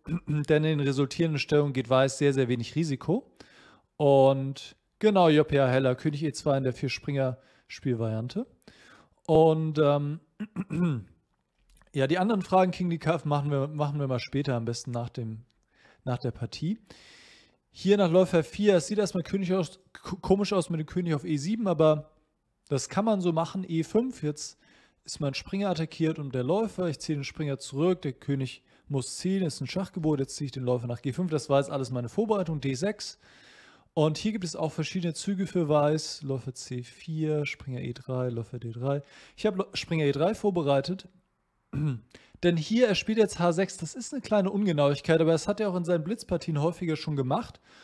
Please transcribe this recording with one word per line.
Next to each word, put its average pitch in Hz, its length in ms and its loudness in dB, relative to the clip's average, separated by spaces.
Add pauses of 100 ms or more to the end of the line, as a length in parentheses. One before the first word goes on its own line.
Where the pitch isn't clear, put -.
<clears throat> 165 200 -6
denn 151 380 2
in 156 140 2
den - 20 0
resultierenden 143 580 0
Stellungen 147 360 2
geht 123 160 -2
Weiß 131 260 4
sehr, 143 160 4
sehr 131 160 2
wenig 120 280 -2
Risiko. 156 540 -2 (680)
Und 135 760 4 (260)
genau, 196 280 6
J 151 180 6
P 143 140 2
A 131 80 4
Heller, 127 280 2
König 147 260 -4
E 151 100 -2
zwei 143 240 0
in 135 80 -2
der 127 80 0
Vier-Springer-Spielvariante. 127 1700 -4 (800)
Und, 160 520 4
ähm, 147 420 2 (500)
<clears throat> 151 340 -2 (880)
ja, 135 140 2
die 156 100 0
anderen 196 240 0
Fragen, 185 300 4
King 180 180 -2
Decaf, 165 380 -2
machen 143 240 0
wir, 139 180 0
machen 147 320 -4
wir 143 60 -2
mal 127 120 -2
später, 139 360 -4
am 117 100 -4
besten 117 280 -8
nach 120 180 -6
dem, 110 320 -10 (640)
nach 123 120 -2
der 123 140 -4
Partie. 151 480 -6 (1000)
Hier 196 200 4
nach 185 160 4
Läufer 175 320 6
vier, 202 320 4
es 160 100 2
sieht 202 120 -2
erstmal 185 260 0
König 190 280 -2
aus, 185 280 -2 (120)
ko-, - 220 -14
komisch 196 380 2
aus 185 180 0
mit 165 80 -2
dem 156 80 -4
König 175 260 -2
auf 147 120 -2
E 160 120 -2
sieben, 208 300 -2
aber 156 460 4 (560)
das 139 200 -2
kann 202 160 -2
man 214 160 2
so 175 120 2
machen. 165 340 -2
E 165 160 0
fünf, 240 400 -2
jetzt - 380 -6 (420)
ist - 160 -12
mein 139 160 -4
Springer 196 360 -4
attackiert 160 500 -2
und 135 160 -6
der 123 80 -2
Läufer, 185 440 -2
ich 147 120 -6
ziehe 151 180 -4
den 139 60 -8
Springer 139 340 -6
zurück, 175 440 0
der 139 100 -4
König 135 500 -6 (240)
muss 135 300 -4
ziehen, 190 260 -2
ist 165 180 -4
ein 135 60 -6
Schachgebot, 156 540 -2
jetzt - 160 -6
ziehe 147 100 -6
ich 131 60 -10
den 131 100 -8
Läufer 123 240 0
nach 117 160 -8
G 135 100 -4
fünf, 175 200 -4
das 147 180 -2
war 139 80 6
jetzt 135 120 0
alles 135 200 -4
meine 120 180 -4
Vorbereitung, 190 520 -2
D 135 140 -2
sechs. 190 440 -6 (760)
Und 151 260 2
hier 214 120 -2
gibt 208 140 -4
es 165 100 -8
auch 156 160 -4
verschiedene 165 440 -4
Züge 196 340 -4
für 170 200 0
Weiß, 151 540 2
Läufer 135 320 -6
C 123 300 -10
vier, 156 600 -4
Springer 127 360 -8
E 127 120 -6
drei, 127 360 -4
Läufer 117 320 -8
D 117 100 -8
drei. 135 320 -4 (340)
Ich - 100 -2
habe 190 120 0
Lo-, 180 160 -2
Springer 160 300 -2
E 143 80 4
drei 165 240 0
vorbereitet, 170 720 0 (640)
<clears throat> 143 260 -2 (440)
denn 170 140 4
hier, 226 320 2
er 202 60 2
spielt 220 240 -2
jetzt 208 200 2
H 175 140 2
sechs, 185 260 -2
das - 160 -10
ist - 180 -12
eine 277 80 -6
kleine 202 300 2
Ungenauigkeit, 160 720 2
aber 165 120 4
das 160 160 0
hat 202 120 -2
er 214 100 0
auch 180 60 -2
in 175 80 -2
seinen 165 200 0
Blitzpartien 165 560 -4
häufiger 165 360 -2
schon 151 200 -6
gemacht. 139 420 -2 (260)